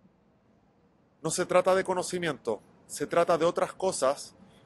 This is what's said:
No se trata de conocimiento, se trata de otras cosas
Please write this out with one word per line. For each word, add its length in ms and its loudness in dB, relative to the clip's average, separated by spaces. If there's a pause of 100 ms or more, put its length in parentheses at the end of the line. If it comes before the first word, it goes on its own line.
(1200)
No 80 -4
se 160 -2
trata 300 4
de 80 2
conocimiento, 760 -4 (260)
se 180 -8
trata 320 2
de 80 2
otras 280 0
cosas 640 -2 (300)